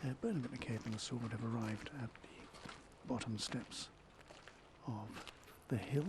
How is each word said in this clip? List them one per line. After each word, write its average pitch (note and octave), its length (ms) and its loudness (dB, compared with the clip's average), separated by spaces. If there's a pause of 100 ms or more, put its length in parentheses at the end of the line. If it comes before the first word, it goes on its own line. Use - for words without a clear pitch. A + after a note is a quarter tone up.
Uh, C3+ 40 6 (120)
Bernadette F3 300 4
McCabe A#2+ 340 0
and A2+ 80 2
the G#2+ 60 0
sword A#2+ 320 0
have A2 120 0
arrived A2+ 460 2 (120)
at A2+ 80 2 (120)
the - 480 -10 (380)
bottom A#2 300 4
steps - 520 0 (960)
of G#2+ 200 0 (640)
the - 80 6
hill. C#3+ 320 6